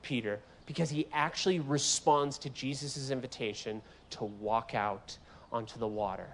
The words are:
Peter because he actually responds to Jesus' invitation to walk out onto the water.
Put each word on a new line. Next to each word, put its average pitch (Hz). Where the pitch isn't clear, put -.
Peter 107
because 156
he 147
actually 165
responds 143
to 147
Jesus' 139
invitation 113
to -
walk 104
out 104
onto 113
the 113
water. 98